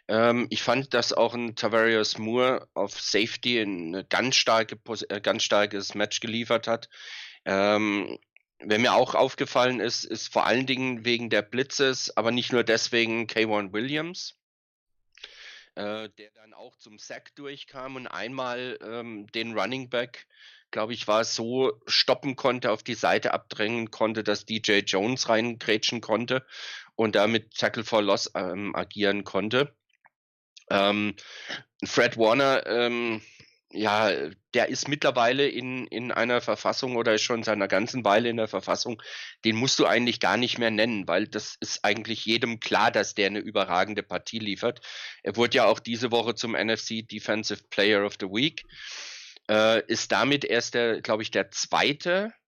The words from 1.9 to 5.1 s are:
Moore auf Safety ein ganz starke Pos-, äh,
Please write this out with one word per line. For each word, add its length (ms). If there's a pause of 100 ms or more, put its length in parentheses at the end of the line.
Moore 560
auf 240
Safety 600
ein 500
ganz 260
starke 400
Pos-, 340
äh, 120